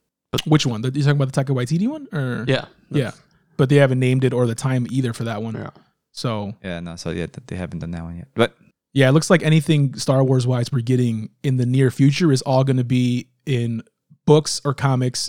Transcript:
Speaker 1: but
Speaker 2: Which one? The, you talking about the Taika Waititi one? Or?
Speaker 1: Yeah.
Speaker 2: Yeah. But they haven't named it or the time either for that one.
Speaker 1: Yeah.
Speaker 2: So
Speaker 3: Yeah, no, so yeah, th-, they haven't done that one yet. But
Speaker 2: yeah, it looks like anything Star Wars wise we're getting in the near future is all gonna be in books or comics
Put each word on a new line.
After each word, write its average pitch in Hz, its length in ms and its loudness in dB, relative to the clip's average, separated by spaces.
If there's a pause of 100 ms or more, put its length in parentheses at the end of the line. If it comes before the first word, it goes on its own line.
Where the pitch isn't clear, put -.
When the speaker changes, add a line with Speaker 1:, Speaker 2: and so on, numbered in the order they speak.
(300)
Speaker 1:
but - 160 -6
Speaker 2:
Which 151 200 2
one? 113 160 -4
The, 127 80 -4
you 143 120 -4
talking 143 180 2
about 135 120 -2
the 139 120 -2
Taika 139 100 -4
Waititi 151 340 -2
one? 294 240 -8
Or? 123 360 -6
Speaker 1:
Yeah. 131 180 0 (240)
Speaker 2:
Yeah. 131 220 -2 (460)
But 135 120 4
they 143 60 6
haven't 131 240 6
named 131 240 2
it 123 100 2
or 123 120 2
the 113 80 0
time 127 360 -2
either 127 240 -2
for 117 100 -8
that 110 180 -6
one. 113 120 -8
Speaker 1:
Yeah. 120 160 -10 (420)
Speaker 2:
So 107 500 -6
Speaker 3:
Yeah, 87 180 -8
no, 85 160 -12
so 87 140 -8
yeah, 85 160 -4
th-, - 200 -14
they 87 100 -10
haven't 85 240 -8
done 85 100 -8
that 85 120 -8
one 85 140 -12
yet. 85 180 -16
But 113 220 0 (380)
Speaker 2:
yeah, 135 140 6
it 131 40 4
looks 156 180 2
like 175 120 4
anything 151 540 2
Star 135 280 2
Wars 127 220 2
wise 123 260 -2
we're 135 100 -2
getting 117 480 0 (120)
in 131 160 0
the 123 80 0
near 127 240 4
future 143 420 4
is 127 100 2
all 131 220 2
gonna 127 200 0
be 123 440 0 (160)
in 117 380 -2 (420)
books 151 400 2
or 143 80 -2
comics 127 560 -2